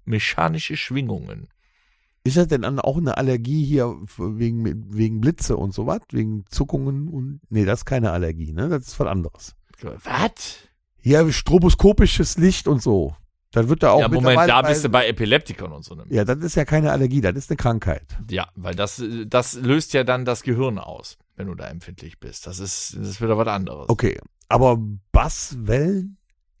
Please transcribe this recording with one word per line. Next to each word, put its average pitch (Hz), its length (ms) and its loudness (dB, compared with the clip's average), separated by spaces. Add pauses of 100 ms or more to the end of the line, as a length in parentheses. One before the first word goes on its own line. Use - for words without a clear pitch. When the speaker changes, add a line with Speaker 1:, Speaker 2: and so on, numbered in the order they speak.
Speaker 1:
mechanische 156 720 -2
Schwingungen. 107 720 -8 (760)
Speaker 2:
Ist 131 120 0
das 175 120 6
denn 143 140 2
dann 131 160 -2
auch 139 200 0
eine 147 180 0
Allergie 131 480 0
hier 131 300 2 (220)
wegen, 113 480 -2 (320)
wegen 110 240 0
Blitze 127 360 0
und 92 160 -4
so 107 140 -6
was? 180 140 -2 (120)
Wegen 107 380 -4
Zuckungen 139 580 -4
und, 143 400 -10
nee, 107 160 2
das 98 160 2
ist - 40 -12
keine 117 280 0
Allergie, 80 400 -4
ne? 98 160 -4
Das 147 180 -4
ist - 140 -6
was 123 80 0
anderes. 85 460 -6 (500)
Speaker 1:
Was? - 520 -4 (460)
Speaker 2:
Ja, 151 280 6
stroboskopisches - 1080 6
Licht 180 300 2
und 135 140 2
so. 85 320 2 (380)
Das 117 180 2
wird - 120 0
da 110 100 6
auch 135 80 6
Speaker 1:
Ja, 113 80 2
Moment, 127 180 2
Speaker 2:
mittlerweile 156 260 6
Speaker 1:
da 127 100 6
Speaker 2:
bei 151 60 0
Speaker 1:
bist 151 160 2
du 131 60 0
bei 120 180 4
Epileptikern 110 640 -2
und 73 100 -16
so. - 120 -20
Ne? 78 160 -18
Speaker 2:
Ja, 104 160 2
das 131 120 0
ist 165 160 -6
ja 151 120 0
keine 151 260 2
Allergie, 135 300 2
das 92 120 0
ist 139 160 -8
eine 156 60 -2
Krankheit. 110 480 -2 (260)
Speaker 1:
Ja, 92 260 -6
weil 92 180 -8
das, 101 280 -4 (240)
das 123 280 0
löst 131 400 0
ja 131 100 2
dann 127 220 -2
das 123 160 -2
Gehirn 123 360 -2
aus, - 380 -16 (200)
wenn 95 100 -10
du 90 80 -10
da - 140 -14
empfindlich 85 520 -16
bist. - 260 -16
Das 90 120 -12
ist, - 400 -8
das 101 100 -8
ist 98 140 -10
wieder 110 160 2
was 113 100 0
anderes. 95 400 -4
Speaker 2:
Okay, - 320 0 (300)
aber 120 260 6 (360)
Basswellen? 143 1040 0 (440)